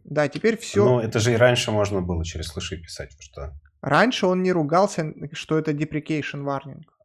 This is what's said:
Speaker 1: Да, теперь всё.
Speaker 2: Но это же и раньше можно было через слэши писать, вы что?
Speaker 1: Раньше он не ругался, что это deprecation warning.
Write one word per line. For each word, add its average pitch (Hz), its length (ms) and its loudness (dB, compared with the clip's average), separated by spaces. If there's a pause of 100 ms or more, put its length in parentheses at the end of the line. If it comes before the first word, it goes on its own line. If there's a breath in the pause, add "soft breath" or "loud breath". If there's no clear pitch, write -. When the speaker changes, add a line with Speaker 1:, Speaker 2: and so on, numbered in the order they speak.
Speaker 1:
Да, 147 220 0
теперь 214 300 0
всё. - 280 2
Speaker 2:
Но 123 160 4
это 113 180 0
же 120 140 4
и - 20 4
раньше 120 360 4
можно 104 300 0
было 87 220 -2
через 80 240 -8
слэши - 300 -8
писать, - 400 -14
вы - 40 -20
что? 73 320 -14 (280)
Speaker 1:
Раньше 190 460 2
он 185 160 2
не 185 80 2
ругался, 165 600 2 (200)
что - 240 -4
это 156 140 0
deprecation 147 760 -4
warning. 139 360 -8 (240)